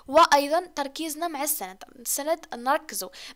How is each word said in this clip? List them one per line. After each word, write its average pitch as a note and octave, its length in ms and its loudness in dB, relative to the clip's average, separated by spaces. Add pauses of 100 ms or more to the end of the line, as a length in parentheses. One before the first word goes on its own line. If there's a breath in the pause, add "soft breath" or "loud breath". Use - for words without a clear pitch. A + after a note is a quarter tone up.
وأيضًا D4 580 6 (100)
تركيزنا D4+ 520 -6
مع C#4+ 160 -6
السند. G3 400 -6 (120)
السند C#4+ 580 -4
نركزوا، B3+ 560 -2 (260 loud breath)